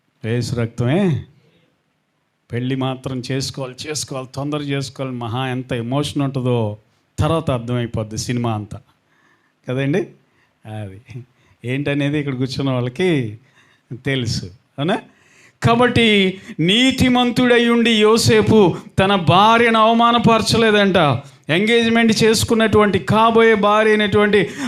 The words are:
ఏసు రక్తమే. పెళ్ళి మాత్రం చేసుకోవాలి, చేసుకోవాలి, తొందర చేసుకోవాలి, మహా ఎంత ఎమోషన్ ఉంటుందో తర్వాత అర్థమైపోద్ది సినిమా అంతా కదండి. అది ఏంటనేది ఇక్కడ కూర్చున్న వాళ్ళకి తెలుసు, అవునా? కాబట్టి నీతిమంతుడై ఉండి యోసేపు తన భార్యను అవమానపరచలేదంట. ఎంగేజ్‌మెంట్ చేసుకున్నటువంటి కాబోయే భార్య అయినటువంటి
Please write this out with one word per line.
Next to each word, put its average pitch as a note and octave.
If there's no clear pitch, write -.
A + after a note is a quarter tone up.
ఏసు A#2+
రక్తమే. B2
పెళ్ళి B2+
మాత్రం C3
చేసుకోవాలి, C3+
చేసుకోవాలి, C3+
తొందర D3
చేసుకోవాలి, C#3
మహా A#2+
ఎంత B2+
ఎమోషన్ C#3
ఉంటుందో B2
తర్వాత D#3
అర్థమైపోద్ది A#2
సినిమా A#2+
అంతా G#2
కదండి. C#3
అది G#2+
ఏంటనేది C#3+
ఇక్కడ C#3
కూర్చున్న C3+
వాళ్ళకి B2
తెలుసు, B2
అవునా? F3+
కాబట్టి A#3
నీతిమంతుడై B3
ఉండి A#3
యోసేపు G#3+
తన G3
భార్యను A3
అవమానపరచలేదంట. A3
ఎంగేజ్‌మెంట్ A3+
చేసుకున్నటువంటి G#3+
కాబోయే A3+
భార్య G#3+
అయినటువంటి G#3